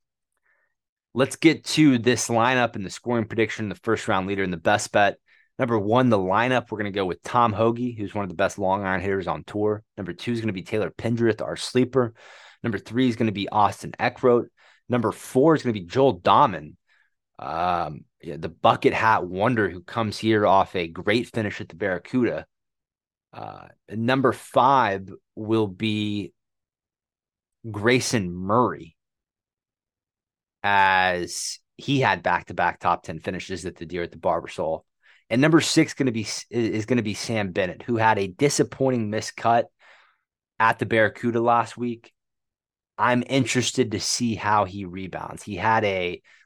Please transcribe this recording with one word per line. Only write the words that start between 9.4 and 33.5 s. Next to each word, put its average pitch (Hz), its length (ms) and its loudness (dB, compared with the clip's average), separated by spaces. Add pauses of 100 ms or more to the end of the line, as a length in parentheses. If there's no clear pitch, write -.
tour. 104 380 -4 (160)
Number 87 160 -8
two 120 180 -6
is 117 80 -4
gonna 110 140 -4
be 92 80 -8
Taylor 101 260 -4
Pendrith, 117 540 -2
our 85 140 -8
sleeper. 127 580 0 (480)
Number 107 160 -4
three 123 320 0
is 110 60 -4
gonna 117 140 0
be 98 200 -4
Austin 98 500 0
Eckroat. 120 460 2 (420)
Number 117 240 0
four 147 420 2
is 139 80 -2
gonna 120 120 -2
be 98 100 -8
Joel 117 360 2
Dahmen, 95 560 2 (640)
um, 82 680 -4 (160)
yeah, 82 160 -12
the 85 100 -10
bucket 113 460 2
hat 107 320 2
wonder 101 420 0
who 87 140 -10
comes 110 340 -6
here 110 300 2
off 95 280 4
a 85 140 -4
great 104 400 -2
finish 104 320 -6
at - 80 -12
the - 80 -20
Barracuda. 95 720 -2 (840)
Uh, 50 360 -16 (220)
number 123 420 2
five 110 800 2 (240)
will 110 320 0
be 104 680 -4 (1400)
Grayson 107 600 0
Murray, 92 640 0 (1700)
as 92 960 2 (180)
he 139 240 -2
had 95 220 2
back-to-back 87 580 -2
top 87 220 0
ten 82 180 -12
finishes 90 460 -8